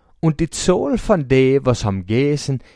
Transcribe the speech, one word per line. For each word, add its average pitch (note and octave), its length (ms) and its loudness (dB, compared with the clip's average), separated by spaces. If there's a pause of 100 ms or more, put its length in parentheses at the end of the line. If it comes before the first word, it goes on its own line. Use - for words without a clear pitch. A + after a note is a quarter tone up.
(200)
Und D#3 200 0
die E3 100 -2
Zahl A#3 480 0
von E3+ 300 0
denen, C3 380 2
was A#2+ 200 0
haben F#2+ 200 -4
gegessen, C3+ 580 -2 (120)